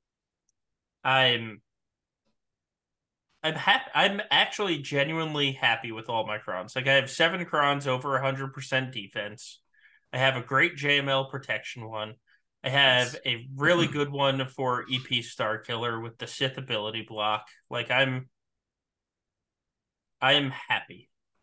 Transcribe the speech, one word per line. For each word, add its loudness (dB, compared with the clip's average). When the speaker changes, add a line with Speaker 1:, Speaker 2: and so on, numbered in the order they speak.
Speaker 1:
I'm, 2
I'm -2
hap-, 2
I'm 4
actually 2
genuinely 0
happy 0
with -10
all -2
my -4
crons. -8
Like, 0
I 6
have 2
seven 0
crons 2
over 0
a 0
hundred -4
percent -2
defense. -10
I -4
have 4
a -4
great 2
J 2
M 0
L 0
protection -8
one. -8
I -4
have 4
Speaker 2:
Nice. -10
Speaker 1:
a -4
really 4
Speaker 2:
<laughs> -6
Speaker 1:
good -2
one 0
for -2
E -2
P -4
Star -2
Killer -4
with -12
the -8
Sith -4
ability -4
block. -2
Like, -4
I'm, 2
I 4
am 2
happy. -6